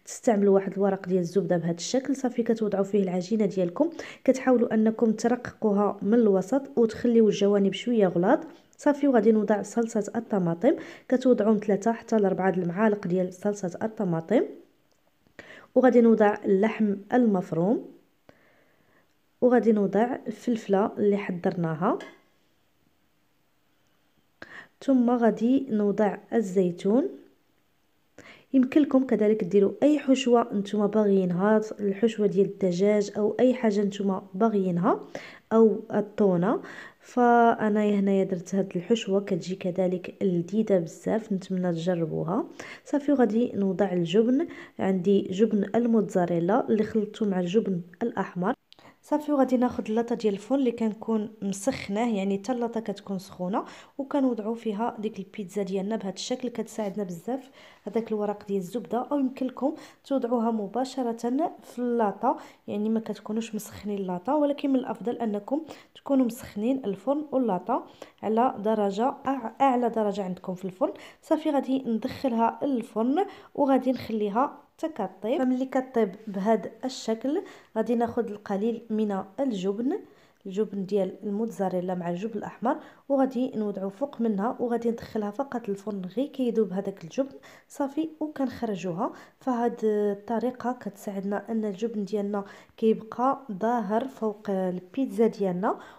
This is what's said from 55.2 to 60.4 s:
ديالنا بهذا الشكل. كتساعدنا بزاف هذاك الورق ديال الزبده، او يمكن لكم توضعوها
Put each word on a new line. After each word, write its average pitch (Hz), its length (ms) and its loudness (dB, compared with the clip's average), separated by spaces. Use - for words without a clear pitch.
ديالنا 190 320 -4
بهذا 196 180 -6
الشكل. 254 360 -6
كتساعدنا 214 540 -6
بزاف 196 460 -8
هذاك 220 280 -4
الورق 208 360 -4
ديال 196 120 -2
الزبده، 214 520 -4
او 294 80 2
يمكن 262 280 -2
لكم 277 280 -4
توضعوها 240 480 0